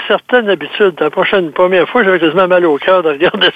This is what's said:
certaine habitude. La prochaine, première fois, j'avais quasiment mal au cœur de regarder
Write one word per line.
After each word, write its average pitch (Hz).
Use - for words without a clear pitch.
certaine 226
habitude. 180
La 151
prochaine, 175
première 180
fois, 247
j'avais 190
quasiment 170
mal 180
au 147
cœur 185
de 160
regarder 175